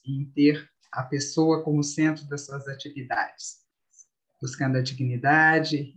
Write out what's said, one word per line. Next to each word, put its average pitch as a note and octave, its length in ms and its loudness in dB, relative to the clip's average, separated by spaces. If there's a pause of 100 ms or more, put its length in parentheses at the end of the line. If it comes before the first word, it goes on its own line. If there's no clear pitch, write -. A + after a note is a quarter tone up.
em C3+ 180 -4 (100)
ter D3 360 4 (240)
a C3 100 -6
pessoa D#3+ 580 0
como D3 220 0
centro D3+ 460 0
das C#3+ 160 -8
suas C#3 240 -12
atividades, - 880 -8 (840)
buscando C3 360 -2
a B2+ 40 2
dignidade C#3+ 1160 2